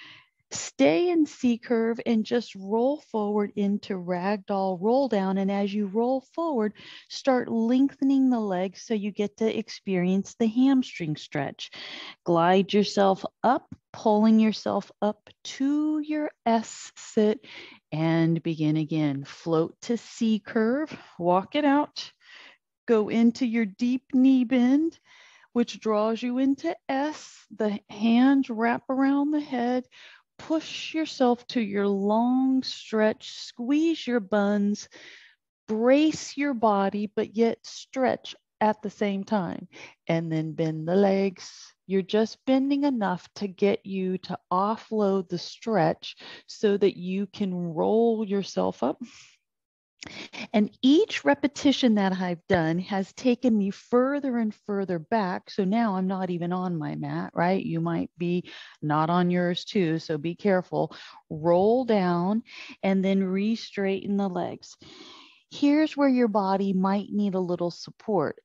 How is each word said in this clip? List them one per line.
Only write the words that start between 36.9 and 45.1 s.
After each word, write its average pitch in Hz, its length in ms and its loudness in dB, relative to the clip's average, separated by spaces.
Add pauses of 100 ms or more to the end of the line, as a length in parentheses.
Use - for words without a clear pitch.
but 208 200 -4
yet 226 280 2
stretch - 720 -4 (240)
at 214 220 0
the 208 80 -8
same 196 340 -4
time. 185 440 -4 (400)
And 165 240 0
then 160 220 -2
bend 160 340 -4
the 175 80 2
legs. 196 800 0 (120)
You're 190 160 0
just 214 440 0
bending 277 400 2
enough 208 500 -2
to 208 120 -6
get 196 380 0
you 190 340 -4
to - 180 -8 (140)
offload 196 760 0